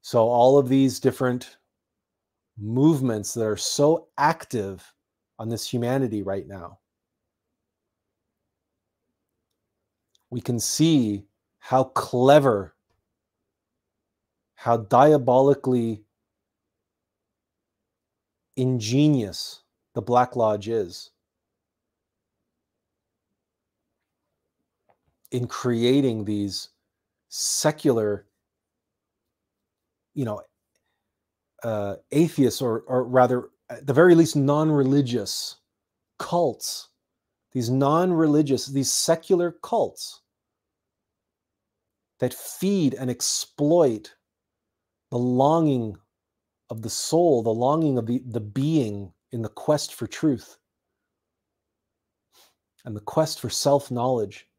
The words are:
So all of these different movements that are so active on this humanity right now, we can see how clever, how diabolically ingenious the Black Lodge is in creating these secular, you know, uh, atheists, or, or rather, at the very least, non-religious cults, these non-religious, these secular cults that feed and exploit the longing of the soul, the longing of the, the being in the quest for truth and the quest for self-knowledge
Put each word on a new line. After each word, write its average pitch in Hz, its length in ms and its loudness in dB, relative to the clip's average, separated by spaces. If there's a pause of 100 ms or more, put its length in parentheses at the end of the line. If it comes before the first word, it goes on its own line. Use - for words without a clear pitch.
So 117 240 2
all 123 300 6
of 131 100 4
these 135 320 2
different 123 580 -2 (1000)
movements 123 760 0
that 117 100 -2
are 107 100 -2
so 156 520 0 (100)
active 113 720 -4 (460)
on 113 100 -10
this 113 220 -8
humanity 120 540 -2
right 98 240 -8
now, 98 320 -18 (3500)
we 123 100 -8
can 120 180 -4
see 120 640 0 (360)
how 131 240 0
clever, 127 920 2 (1800)
how 117 220 0
diabolically 127 1300 4 (2500)
ingenious 127 1080 -2 (320)
the 117 80 -4
Black 123 340 0
Lodge 107 320 -2
is 107 440 -6 (4000)
in 123 180 -4
creating 120 800 0
these 101 440 -8 (600)
secular, 117 960 -2 (1900)
you 135 120 -6
know, 107 160 -8 (1200)
uh, 104 320 -6 (160)
atheists, 143 500 0
or, 117 200 -2
or 127 240 -2
rather, 123 440 2 (200)
at - 180 -10
the 127 60 0
very 170 200 8
least, 165 220 6
non-religious 139 1200 0 (640)
cults, - 680 -4 (640)
these 120 160 -4
non-religious, 151 960 2
these 135 260 -4
secular 170 720 0
cults - 580 -6 (2000)
that 127 140 -4
feed 185 600 -2
and 127 140 -6
exploit 147 1040 -2 (960)
the 120 60 -4
longing 127 800 2 (760)
of 113 120 -12
the 110 80 -10
soul, 160 520 0
the 113 80 -2
longing 135 480 0
of 110 80 -4
the, 120 220 -4
the 113 140 -6
being 107 720 -4 (180)
in 117 100 -8
the 110 80 -8
quest - 440 -4
for 113 140 -10
truth - 500 -4 (2250)
and 104 120 -12
the 104 60 -12
quest - 380 -4
for 117 100 -8
self-knowledge 127 960 -2 (120)